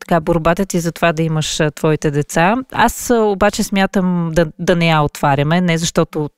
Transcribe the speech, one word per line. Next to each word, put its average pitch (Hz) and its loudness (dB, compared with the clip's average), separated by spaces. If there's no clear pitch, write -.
така, 175 0
борбата 165 0
ти 175 -4
за 165 -2
това 170 0
да 160 -2
имаш, 156 -2
а, 151 0
твоите 156 0
деца. 165 0
Аз, - 0
а, 233 2
обаче 208 0
смятам 180 0
да, 165 2
да 175 0
не 170 2
я 156 4
отваряме, 147 0
не 165 2
защото 160 -2